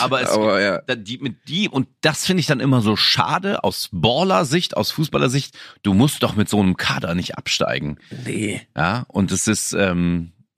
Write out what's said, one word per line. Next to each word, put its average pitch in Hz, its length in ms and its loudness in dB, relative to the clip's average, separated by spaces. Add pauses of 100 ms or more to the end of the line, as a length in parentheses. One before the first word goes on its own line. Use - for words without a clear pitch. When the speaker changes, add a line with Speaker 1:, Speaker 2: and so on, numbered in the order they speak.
Speaker 1:
Aber 127 180 0
es - 80 0
Speaker 2:
Aber 107 300 2
Speaker 1:
gibt - 40 2
Speaker 2:
ja. 95 240 0
Speaker 1:
da 127 80 -2
die, 113 240 -10
mit 131 300 -10
die, 185 220 -2
und 135 180 -2 (140)
das 151 240 0
finde 185 140 2
ich 135 60 0
dann 139 140 0
immer 127 220 4
so 104 140 4
schade 101 680 0
aus - 280 -2
Baller-Sicht, 156 840 2
aus - 140 -2
Fußballer-Sicht. 143 640 -2 (260)
Du 101 120 2
musst 131 280 4
doch 98 140 0
mit 104 140 0
so 104 100 2
einem 92 160 4
Kader - 380 -4
nicht - 240 -4
absteigen. 73 580 -2 (300)
Speaker 2:
Nee. 104 340 -4 (160)
Speaker 1:
Ja, 101 320 -2
und 92 240 0
es 95 160 -2
ist, - 240 -2
ähm, 87 600 0 (260)